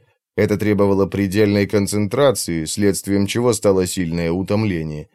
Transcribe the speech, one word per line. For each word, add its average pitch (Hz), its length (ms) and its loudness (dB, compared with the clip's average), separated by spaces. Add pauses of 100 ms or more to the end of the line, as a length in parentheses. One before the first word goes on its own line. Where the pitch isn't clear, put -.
(360)
Это 104 220 2
требовало 98 500 2
предельной 101 580 2
концентрации, 101 1000 0
следствием 98 600 0
чего 117 280 0
стало 95 340 2
сильное 85 440 -4
утомление. 87 840 -4